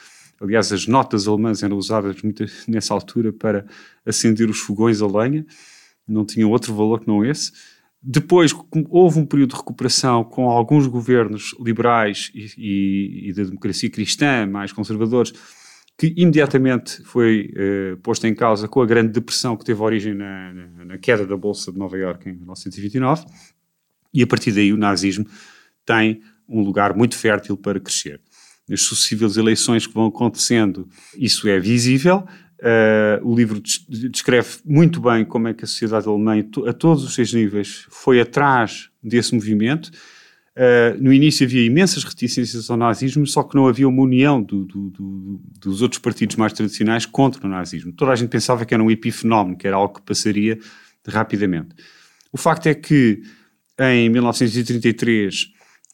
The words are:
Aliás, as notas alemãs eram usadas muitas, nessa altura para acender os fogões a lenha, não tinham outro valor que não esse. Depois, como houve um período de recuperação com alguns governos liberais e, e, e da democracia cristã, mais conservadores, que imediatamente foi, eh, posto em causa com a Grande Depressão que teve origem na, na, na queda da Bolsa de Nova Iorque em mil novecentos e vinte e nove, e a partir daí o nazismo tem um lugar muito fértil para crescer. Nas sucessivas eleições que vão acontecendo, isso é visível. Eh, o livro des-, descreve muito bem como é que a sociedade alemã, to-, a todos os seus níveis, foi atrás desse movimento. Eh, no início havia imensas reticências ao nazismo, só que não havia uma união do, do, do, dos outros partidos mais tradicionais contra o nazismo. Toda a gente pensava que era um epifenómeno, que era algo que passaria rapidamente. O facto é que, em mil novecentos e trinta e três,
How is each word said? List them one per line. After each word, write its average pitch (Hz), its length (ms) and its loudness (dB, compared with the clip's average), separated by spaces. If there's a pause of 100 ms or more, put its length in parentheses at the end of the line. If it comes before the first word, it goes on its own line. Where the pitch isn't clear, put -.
(400)
Aliás, 104 300 0
as 95 160 -2
notas 113 400 0
alemãs 107 360 0
eram 101 160 -2
usadas 98 440 -4
muitas, 107 460 -8
nessa 110 240 -2
altura 107 400 -4
para 104 320 -4 (400)
acender 113 460 0
os 104 80 -6
fogões 110 420 0
a 107 60 0
lenha, 120 400 -2 (600)
não 107 180 -2
tinham 107 260 0
outro 117 240 0
valor 107 260 0
que - 80 -8
não 104 160 2
esse. 147 280 -6 (480)
Depois, 156 520 2
como - 380 -4
houve 170 280 6
um 151 80 2
período 139 240 2
de - 60 -12
recuperação 120 640 -2
com 123 260 -2
alguns 139 380 4
governos 117 720 0
liberais 113 760 0
e, 107 220 -16
e, 98 720 -4
e 95 40 -8
da 98 100 -4
democracia 95 480 -6
cristã, 120 560 -2
mais 98 260 -8
conservadores, 113 600 -2 (640)
que 165 180 0
imediatamente 135 880 2
foi, 113 540 0
eh, 98 440 -4
posto 117 280 -4
em 110 60 0
causa 107 340 0
com 131 120 0
a 120 60 4
Grande 113 260 2
Depressão 117 440 -4
que - 80 -16
teve 107 180 -2
origem 107 320 -2
na, 95 400 -12
na, 87 300 -20
na 92 140 -18
queda 104 280 0
da 98 100 -4
Bolsa 98 360 -6
de 90 60 -8
Nova 92 200 -6
Iorque 90 300 -6
em 92 60 -12
mil 87 120 -20
novecentos 92 320 -16
e - 20 -14
vinte 101 140 -10
e 131 60 0
nove, 143 240 0 (880)
e 123 80 4
a 120 60 4
partir 117 240 0
daí 101 200 4
o 107 40 0
nazismo 98 500 -2 (580)
tem 110 360 0 (280)
um 110 140 -2
lugar 98 320 0
muito 113 220 2
fértil 104 400 -2
para 98 240 -6
crescer. - 400 -8 (480)
Nas 98 140 -4
sucessivas 107 540 0
eleições 113 520 2
que - 60 -20
vão 110 120 0
acontecendo, 104 800 0 (280)
isso 110 320 -2
é 98 100 4
visível. 131 640 2 (360)
Eh, 110 640 4
o 120 120 0
livro 107 260 0
des-, - 280 -8
descreve 123 600 0 (160)
muito 160 360 4
bem 113 240 2
como 113 240 -2
é 113 60 -4
que 113 100 -12
a - 20 -12
sociedade 107 400 -2
alemã, 107 360 2
to-, 107 260 -6
a 120 40 -2
todos 151 300 2
os - 120 -8
seus 117 180 -2
níveis, 104 560 -2
foi 123 320 2
atrás 127 680 0 (140)
desse 117 320 -2
movimento. 110 560 -2 (640)
Eh, 120 440 4
no 135 120 6
início 139 340 4
havia 123 180 2
imensas 147 380 2
reticências 120 640 -6
ao 120 80 -2
nazismo, 123 520 0
só 143 160 -2
que - 100 -14
não 135 140 6
havia 131 200 2
uma 127 140 2
união 131 400 4
do, 98 220 -4
do, 98 260 -10
do, 98 500 -12 (200)
dos 98 220 -4
outros 120 180 -2
partidos 110 340 -4
mais 110 180 0
tradicionais 110 540 -2
contra 135 400 0
o - 20 -4
nazismo. 87 440 -8
Toda 135 180 0
a 127 60 4
gente 117 120 -2
pensava 117 380 -2
que - 80 -2
era 110 80 4
um 113 80 4
epifenómeno, 110 640 0
que - 100 -8
era 95 100 0
algo 98 180 0
que - 80 -20
passaria 107 560 -2 (480)
rapidamente. 104 680 -4 (560)
O 139 40 -10
facto 160 300 0
é 156 80 4
que, 131 480 2 (560)
em 123 320 4
mil 120 100 2
novecentos 120 360 0
e 120 80 -2
trinta 120 240 0
e 113 40 2
três, 107 540 -2 (480)